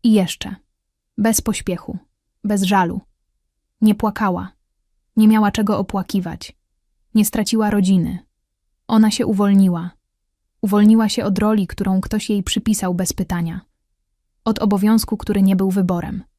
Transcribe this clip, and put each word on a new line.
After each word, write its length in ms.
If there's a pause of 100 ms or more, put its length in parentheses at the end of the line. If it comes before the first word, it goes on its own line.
I 100
jeszcze. 440 (640)
Bez 220
pośpiechu. 580 (460)
Bez 180
żalu. 380 (800)
Nie 140
płakała. 580 (640)
Nie 120
miała 220
czego 280
opłakiwać. 800 (580)
Nie 100
straciła 460
rodziny. 480 (720)
Ona 220
się 160
uwolniła. 640 (680)
Uwolniła 480
się 160
od 140
roli, 280
którą 340
ktoś 300
jej 120
przypisał 520
bez 180
pytania. 480 (840)
Od 140
obowiązku, 580
który 260
nie 140
był 140
wyborem. 540 (140)